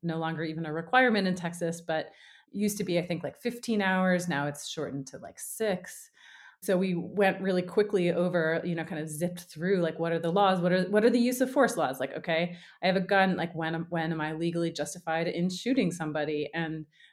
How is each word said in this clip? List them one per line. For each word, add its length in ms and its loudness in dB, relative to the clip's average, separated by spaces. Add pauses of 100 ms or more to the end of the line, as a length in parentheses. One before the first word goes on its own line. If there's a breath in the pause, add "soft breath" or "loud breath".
no 160 -2
longer 260 -2
even 220 -4
a 60 -6
requirement 540 4
in 80 2
Texas, 460 -4
but 300 -4 (420 loud breath)
used 260 0
to 60 -2
be, 140 0
I 80 -2
think, 160 -4
like, 180 -8
fifteen 420 -2
hours. 460 2
Now 180 0
it's 220 -6
shortened 400 -6
to, 100 -16
like, 200 -18
six. 720 -6 (520 loud breath)
So 140 2
we 180 2
went 460 0
really 220 0
quickly 500 2
over, 520 2
you 120 -2
know, 80 -4
kind 180 -6
of 60 -6
zipped 320 -4
through, 400 0
like, 180 0
what 140 0
are 80 0
the 100 0
laws? 300 4
What 100 4
are, 140 4
what 200 4
are 60 8
the 80 4
use 220 2
of 100 2
force 260 4
laws? 220 0
Like, 200 -4
okay, 380 -2 (240 loud breath)
I 60 0
have 80 4
a 60 2
gun. 360 4
Like, 160 -2
when 220 -4
am, 160 -4
when 220 0
am 80 -2
I 140 -4
legally 360 -2
justified 560 -4
in 240 0
shooting 400 0
somebody? 640 -4
And 320 -6 (260 soft breath)